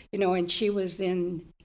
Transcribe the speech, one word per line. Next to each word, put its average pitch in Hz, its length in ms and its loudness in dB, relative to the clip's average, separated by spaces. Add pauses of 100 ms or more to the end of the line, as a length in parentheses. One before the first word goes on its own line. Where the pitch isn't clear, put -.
(120)
you 196 80 -2
know, 185 160 4
and 175 140 0
she 208 200 0
was 190 300 -2
in, 180 440 -2 (200)